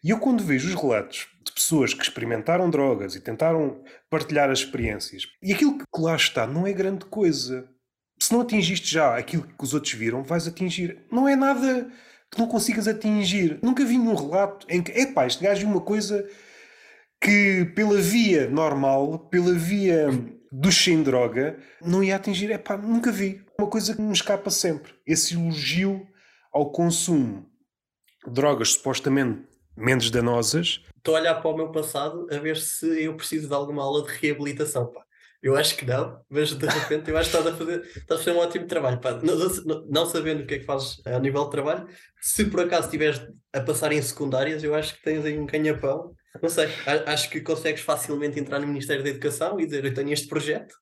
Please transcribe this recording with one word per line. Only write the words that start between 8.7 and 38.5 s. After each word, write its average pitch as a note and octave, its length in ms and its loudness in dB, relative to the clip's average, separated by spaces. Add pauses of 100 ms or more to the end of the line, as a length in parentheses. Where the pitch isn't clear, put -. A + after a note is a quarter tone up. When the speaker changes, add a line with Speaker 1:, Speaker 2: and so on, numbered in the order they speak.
Speaker 1:
já D3 240 4
aquilo C3 280 -2
que - 200 -12
os C3+ 120 -4
outros D3+ 180 -2
viram, A#2 300 -2
vais E3 240 -2
atingir. F3 640 -6
Não B3+ 180 4
é C#4 60 4
nada C4 520 2 (440)
que - 80 -8
não A#3 80 2
consigas A3 400 0
atingir. G3+ 760 0
Nunca B3+ 240 2
vi A#3 120 2
nenhum A3+ 180 4
relato E3+ 520 0
em F3 140 2
que, E3+ 100 -6
epá, B3 360 2
este B2 160 -4
gajo G3 180 2
viu G#3 80 0
uma F#3+ 120 2
coisa G3+ 460 -2 (920)
que G3+ 440 4 (100)
pela G#3 220 4
via F3+ 520 4
normal, C#3+ 680 2 (100)
pela F3+ 240 4
via E3+ 540 2 (440)
dos D3 240 2
sem D#3+ 280 4
droga, B2+ 540 0 (240)
não F3 220 2
ia F#3+ 120 2
atingir. G3 360 -2
Epá, G3+ 260 -4
nunca A#3 340 0
vi. G3 320 -4 (160)
Uma G3+ 100 2
coisa A3 260 -2
que G#3+ 60 -4
me G#3+ 120 0
escapa - 360 0
sempre. E3 440 -2 (120)
Esse D#3+ 300 0
elogio E3+ 680 -2 (480)
ao C#3+ 180 2
consumo D#3 760 2 (800)
de A#2+ 80 -10
drogas C3 400 2
supostamente C3 680 0 (340)
menos A#2 360 2
danosas. A#2+ 680 0 (160)
Speaker 2:
Estou D#3+ 180 0
a D#3+ 40 4
olhar E3 160 2
para D#3+ 160 -2
o D#3 40 -2
meu D#3+ 160 -4
passado D#3 600 -4
a D3 60 -2
ver D#3 200 -2
se D#3+ 460 -2
eu D#3 120 -4
preciso D#3 320 -6
de C#3 60 -4
alguma C#3+ 300 -2
aula D3 200 0
de D3 80 -10
reabilitação, C#3+ 800 -2
pá. - 100 -18 (400)
Eu C3 140 2
acho D3+ 220 2
que C3+ 80 -10
não, C3 340 -4 (120)
mas D3 180 0
de D3 160 -6
repente D3+ 460 -2
eu D#3+ 60 0
acho D#3+ 120 0
que E3+ 80 2
estás D#3+ 160 0
a - 40 -8
fazer, E3+ 240 -4 (140)
estás - 260 -2
a - 20 -6
fazer F3 120 0
um E3+ 60 4
ótimo E3+ 240 -2